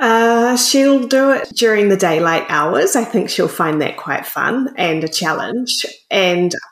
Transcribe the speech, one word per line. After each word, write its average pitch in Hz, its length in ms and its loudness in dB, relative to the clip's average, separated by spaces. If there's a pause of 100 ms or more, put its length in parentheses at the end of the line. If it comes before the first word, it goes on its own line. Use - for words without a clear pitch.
Uh, 233 560 2
she'll 269 500 2
do 269 260 2
it - 240 -2
during 214 320 2
the 190 80 4
daylight 165 520 0
hours. 156 460 0
I 233 100 0
think 185 240 -2
she'll 170 200 0
find 156 320 -2
that - 160 -4
quite - 300 -6
fun 254 500 -2
and 160 260 -2
a 160 60 -2
challenge. 170 760 -4 (260)
And 180 420 2 (200)